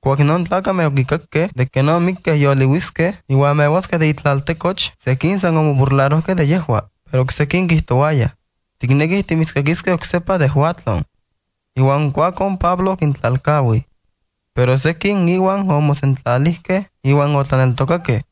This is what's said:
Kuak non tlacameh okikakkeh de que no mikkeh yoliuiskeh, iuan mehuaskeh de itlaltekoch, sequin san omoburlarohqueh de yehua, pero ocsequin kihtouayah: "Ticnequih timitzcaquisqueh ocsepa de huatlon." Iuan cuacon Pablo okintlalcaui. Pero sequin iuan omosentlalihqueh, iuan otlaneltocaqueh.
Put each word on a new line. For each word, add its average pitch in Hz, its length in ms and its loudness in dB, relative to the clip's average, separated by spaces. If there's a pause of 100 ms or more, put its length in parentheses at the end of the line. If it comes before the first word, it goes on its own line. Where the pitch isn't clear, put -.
Kuak 135 240 0
non 165 180 0
tlacameh 185 440 -2
okikakkeh 147 640 -2
de 127 160 -2
que 135 140 -2
no 160 160 2
mikkeh 175 420 0
yoliuiskeh, 143 720 0 (160)
iuan 143 280 2
mehuaskeh 160 420 0
de 156 100 2
itlaltekoch, 151 880 -4
sequin 147 400 -2
san 175 200 0
omoburlarohqueh 143 800 2
de 175 80 2
yehua, 143 460 0 (160)
pero 131 160 -2
ocsequin 147 460 -2
kihtouayah: 147 680 0 (460)
"Ticnequih 151 440 0
timitzcaquisqueh 160 680 -2
ocsepa 175 460 -4
de 147 100 2
huatlon." 143 540 -2 (760)
Iuan 139 340 2
cuacon 180 460 -2
Pablo 185 360 0
okintlalcaui. 135 920 0 (680)
Pero 127 220 2
sequin 170 520 0
iuan 190 400 0
omosentlalihqueh, 147 1200 0 (140)
iuan 143 320 2
otlaneltocaqueh. 135 960 0